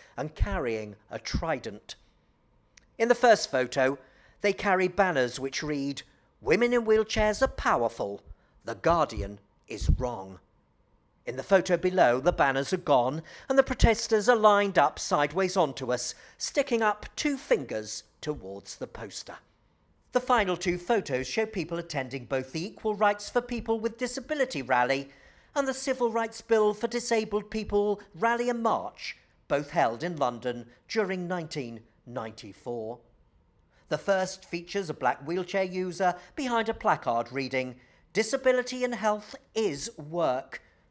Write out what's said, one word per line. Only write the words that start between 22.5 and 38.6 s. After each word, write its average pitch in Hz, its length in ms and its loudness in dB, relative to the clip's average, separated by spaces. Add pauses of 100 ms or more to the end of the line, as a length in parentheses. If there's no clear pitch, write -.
the 165 120 -6
Equal 214 300 -4
Rights 208 340 0
for 240 140 0
People 226 360 -4
with 220 200 -6
Disability 254 640 -4
rally 127 500 2 (420)
and 277 140 0
the 262 60 -2
Civil 254 360 -2
Rights 226 300 -4
Bill 214 320 4
for 214 140 -4
Disabled 220 640 -2
People 208 500 0 (140)
rally 233 340 0
and 240 140 -2
march, 127 560 -4 (300)
both 147 220 0
held 120 320 2
in 170 140 -4
London 120 540 -4 (180)
during 185 400 -2
nineteen 143 560 -8 (220)
ninety-four. 117 920 -10 (880)
The 151 80 0
first 190 480 -2
features 175 420 -6
a 151 60 -4
black 131 320 0
wheelchair 180 360 -2
user 185 560 -2 (160)
behind 233 360 -2
a 220 40 -4
placard 123 560 0
reading, 127 480 -4 (360)
"Disability 247 680 0